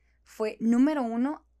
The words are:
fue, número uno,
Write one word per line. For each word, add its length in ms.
fue, 360
número 420
uno, 440